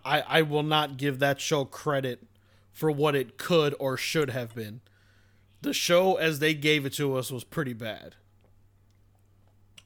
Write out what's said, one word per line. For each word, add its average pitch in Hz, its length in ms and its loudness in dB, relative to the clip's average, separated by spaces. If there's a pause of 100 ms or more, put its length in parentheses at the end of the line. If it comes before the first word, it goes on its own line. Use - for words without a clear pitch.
I, 143 160 0
I 160 220 2
will 147 200 0
not 151 320 0
give 131 240 -2
that 139 220 2
show 143 240 0
credit 135 600 -4 (460)
for 160 180 -2
what 147 240 2
it 131 240 -2
could 151 400 2
or 135 200 -2
should 147 320 0
have 117 260 -6
been. 110 240 -10 (840)
The - 120 -2
show 185 420 4
as 156 240 0
they 156 140 2
gave 147 320 2
it 135 80 -4
to 139 240 0
us 127 120 -4
was 123 140 -8
pretty 131 300 -6
bad. 107 420 -12 (1700)